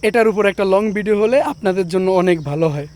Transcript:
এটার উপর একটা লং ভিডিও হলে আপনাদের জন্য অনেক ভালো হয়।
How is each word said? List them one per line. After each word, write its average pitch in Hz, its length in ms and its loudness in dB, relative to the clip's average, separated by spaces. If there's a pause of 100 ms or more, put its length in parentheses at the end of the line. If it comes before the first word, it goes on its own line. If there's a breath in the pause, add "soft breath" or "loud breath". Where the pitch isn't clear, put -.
এটার 220 260 2
উপর 208 180 0
একটা 196 200 0
লং 196 260 2
ভিডিও 208 300 -2
হলে 240 200 2
আপনাদের 190 460 -2
জন্য 185 240 0
অনেক 180 320 2
ভালো 147 260 -2
হয়। 147 260 -6